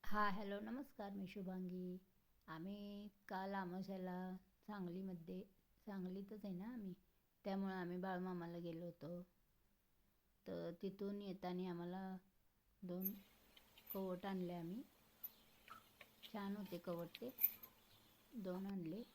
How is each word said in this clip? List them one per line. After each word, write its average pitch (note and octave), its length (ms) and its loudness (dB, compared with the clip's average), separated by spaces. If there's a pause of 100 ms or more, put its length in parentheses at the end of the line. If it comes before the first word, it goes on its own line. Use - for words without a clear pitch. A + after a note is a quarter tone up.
हा, G#3 200 10
हॅलो, G3+ 320 4
नमस्कार, A3 500 -2
मी G3 160 -2
शुभांगी. F#3 720 -2 (500)
आम्ही G3+ 600 -6 (200)
काल G3 260 0
अमावस्याला F#3 840 0 (300)
सांगलीमध्ये, F#3 760 -2 (440)
सांगलीतच G3 580 -2
आहे G3 100 0
ना F3+ 100 -2
आम्ही, G#3+ 300 -2 (500)
त्यामुळं F#3+ 300 4
आम्ही F3+ 240 2
बाळूमामाला F3+ 600 2
गेलो E3+ 260 -2
होतो. F3 380 -4 (1200)
तर E3+ 240 0 (120)
तिथून G3+ 400 0
येताना F3+ 480 0
आम्हाला F3+ 460 0 (680)
दोन F#3 280 0 (840)
कवट F#3 320 2
आणले F#3 260 2
आम्ही. F3 300 -2 (1400)
छान G3+ 340 -2
होते F#3 220 -2
कवट E3+ 300 -2 (120)
ते. A#3+ 100 -4 (1040)
दोन F#3+ 320 0
आणले. F#3+ 360 -2 (120)